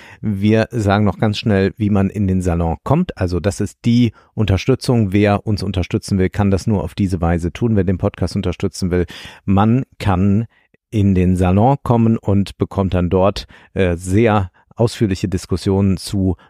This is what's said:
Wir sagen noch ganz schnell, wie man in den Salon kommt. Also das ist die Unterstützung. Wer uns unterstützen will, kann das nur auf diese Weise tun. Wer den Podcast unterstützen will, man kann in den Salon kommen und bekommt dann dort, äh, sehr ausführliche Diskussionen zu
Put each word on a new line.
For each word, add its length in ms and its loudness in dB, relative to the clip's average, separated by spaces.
Wir 500 2
sagen 340 0
noch 140 0
ganz 200 0
schnell, 400 0
wie 120 0
man 200 2
in 180 -2
den 140 0
Salon 420 0
kommt. 340 0
Also 220 -2
das 200 -4
ist 260 -6
die 260 2
Unterstützung. 800 0
Wer 340 2
uns 180 -4
unterstützen 540 -2
will, 100 2
kann 240 0
das 160 -2
nur 160 0
auf 100 -10
diese 260 -2
Weise 320 -2
tun. 220 -2
Wer 100 2
den 140 -2
Podcast 380 -4
unterstützen 560 -4
will, 140 0
man 400 2
kann 480 0
in 240 2
den 220 2
Salon 460 2
kommen 340 2
und 400 -2
bekommt 380 -2
dann 160 0
dort, 340 0
äh, 220 0
sehr 540 2
ausführliche 540 -2
Diskussionen 720 0
zu 380 -2